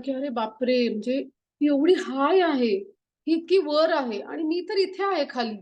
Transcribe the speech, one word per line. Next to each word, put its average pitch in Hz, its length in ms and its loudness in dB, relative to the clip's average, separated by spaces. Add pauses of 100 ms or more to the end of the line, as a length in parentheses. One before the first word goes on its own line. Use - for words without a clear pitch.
की, 269 80 -4
"अरे 269 160 -6
बापरे, 233 600 -2
म्हणजे 214 280 -4 (440)
ही 294 60 4
एवढी 294 260 4
हाय 285 480 2
आहे, 247 360 2 (500)
ही 311 60 2
इतकी 330 240 2
वर 311 360 2
आहे 247 260 -2
आणि - 240 -8
मी 330 180 -2
तर 381 160 -4
इथे 381 260 -2
आहे 370 260 0
खाली, 226 320 -4